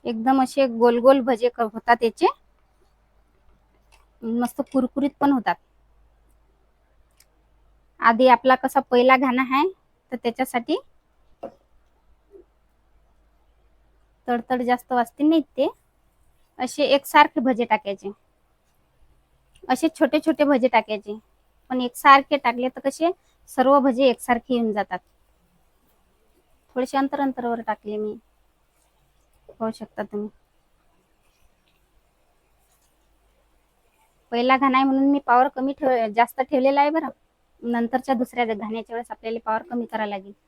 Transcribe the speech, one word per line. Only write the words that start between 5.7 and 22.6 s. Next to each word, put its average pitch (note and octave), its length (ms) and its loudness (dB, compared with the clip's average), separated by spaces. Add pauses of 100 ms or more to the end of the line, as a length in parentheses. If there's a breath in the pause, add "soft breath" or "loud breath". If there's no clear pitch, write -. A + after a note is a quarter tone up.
आधी A#3 280 4
आपला B3+ 260 4
कसा C4 260 0
पहिला B3+ 360 4
घाणा B3+ 260 0
आहे, C4+ 260 0 (440)
तर B3 40 -10
त्याच्यासाठी B3 600 -4 (3500)
तडतड B3 340 -4
जास्त B3 300 -2
वाजते B3 320 -2
नाही, D#4 160 4 (160)
ते C#4+ 120 0 (920)
असे B3+ 260 -2
एकसारखे D4 560 2
भजे A#3 240 -2
टाकायचे, G3+ 460 -4 (1600)
असे C4 200 0 (120)
छोटे D4+ 260 0
छोटे D4+ 180 0
भजे C4 240 2
टाकायचे. G#3+ 500 -2 (520)
पण B3+ 100 -4
एकसारखे C#4 560 4
टाकले B3 320 -2